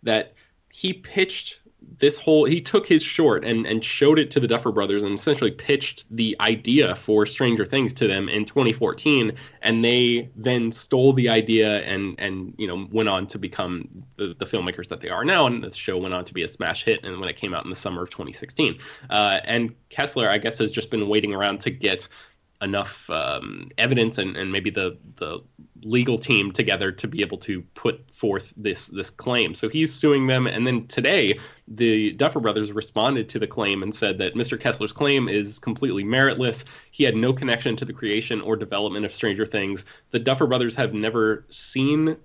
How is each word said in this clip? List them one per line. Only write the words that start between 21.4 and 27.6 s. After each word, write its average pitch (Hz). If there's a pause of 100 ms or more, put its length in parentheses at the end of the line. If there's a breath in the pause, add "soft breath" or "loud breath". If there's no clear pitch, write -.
to -
get - (560 loud breath)
enough, 98
um, 64
evidence 117
and, 95
and 95
maybe 98
the, 92 (220)
the 82 (420)
legal 123
team 101
together 98
to 101
be 98
able 98
to 92 (100)